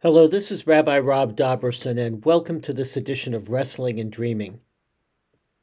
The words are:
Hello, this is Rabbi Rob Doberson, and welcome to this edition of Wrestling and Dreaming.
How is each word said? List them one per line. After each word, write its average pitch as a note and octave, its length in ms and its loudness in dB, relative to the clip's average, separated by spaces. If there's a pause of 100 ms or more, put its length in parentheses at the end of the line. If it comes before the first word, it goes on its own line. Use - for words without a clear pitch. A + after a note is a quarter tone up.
Hello, D#3+ 260 8
this G3+ 240 -2
is - 160 -6
Rabbi D3+ 320 4
Rob C3+ 360 0
Doberson, B2+ 600 -2
and A2 260 -4
welcome E3 380 0
to D3 100 -8
this C3 240 -6
edition C3 380 -6
of G#2+ 160 -8
Wrestling B2+ 500 -4
and A2 120 -6
Dreaming. A2+ 480 -6 (1040)